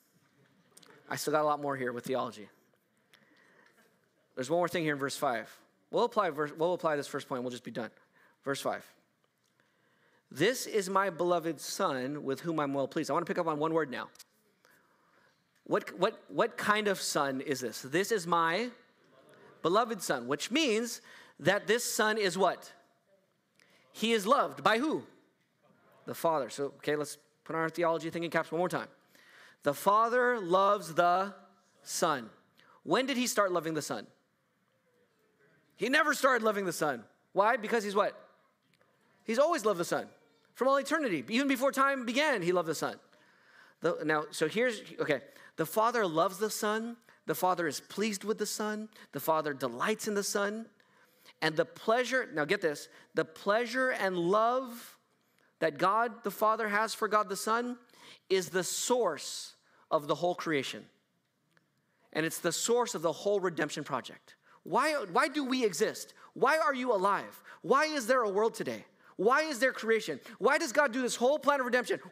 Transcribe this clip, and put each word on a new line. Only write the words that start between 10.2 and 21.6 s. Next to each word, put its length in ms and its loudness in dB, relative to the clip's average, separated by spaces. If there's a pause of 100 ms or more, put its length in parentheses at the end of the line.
"This 360 0
is 240 -2
my 180 2
beloved 520 0
Son, 640 -4
with 160 -2
whom 200 -2
I'm 140 0
well 140 0
pleased." 220 -4
I 20 2
wanna 140 0
pick 120 -4
up 80 -2
on 120 -2
one 140 0
word 180 0
now. 200 -8 (1600)
What, 320 -2
what, 300 -2
what 300 0
kind 300 2
of 120 0
son 400 0
is 200 -4
this? 220 -6
"This 300 -2
is 140 -2
my 440 2 (920)
beloved 400 2
Son," 260 -2
which 220 -2
means 500 0 (400)
that 260 2